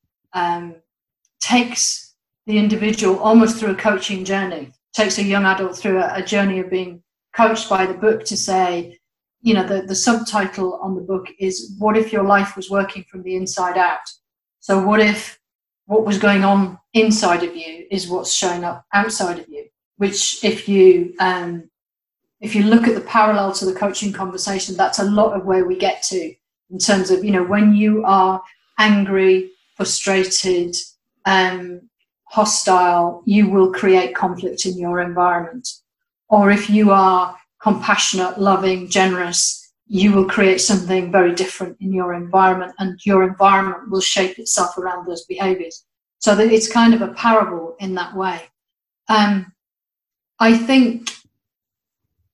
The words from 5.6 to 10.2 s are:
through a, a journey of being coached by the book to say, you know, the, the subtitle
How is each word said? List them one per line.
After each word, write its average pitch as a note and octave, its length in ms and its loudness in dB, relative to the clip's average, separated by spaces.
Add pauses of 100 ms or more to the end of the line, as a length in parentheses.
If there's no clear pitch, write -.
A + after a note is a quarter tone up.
through F#3+ 220 -2
a, F3+ 160 -2
a F#3 80 -6
journey G3 360 -2
of F3+ 100 -8
being F3+ 340 -6 (320)
coached A3 340 0
by F#3+ 160 0
the F#3 80 -4
book A3 300 0
to G3 140 -8
say, F3+ 600 -4 (440)
you A3+ 120 2
know, F#3 140 2
the, F#3+ 140 -2
the F#3+ 140 -8
subtitle G3 840 -2